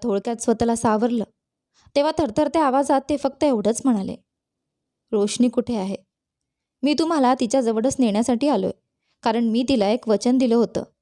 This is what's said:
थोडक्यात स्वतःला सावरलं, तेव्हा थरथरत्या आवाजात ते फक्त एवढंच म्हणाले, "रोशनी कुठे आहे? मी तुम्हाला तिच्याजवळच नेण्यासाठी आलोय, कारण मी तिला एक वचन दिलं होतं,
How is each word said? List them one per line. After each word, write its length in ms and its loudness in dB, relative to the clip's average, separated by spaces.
थोडक्यात 340 -4
स्वतःला 400 0
सावरलं, 480 0
तेव्हा 220 2
थरथरत्या 480 0
आवाजात 420 2
ते 80 -2
फक्त 280 -4
एवढंच 400 0
म्हणाले, 320 -2
"रोशनी 360 0
कुठे 280 -4
आहे? 200 -6
मी 160 0
तुम्हाला 420 2
तिच्याजवळच 580 0
नेण्यासाठी 500 2
आलोय, 220 0
कारण 220 0
मी 240 0
तिला 200 2
एक 200 -2
वचन 300 2
दिलं 160 2
होतं, 280 0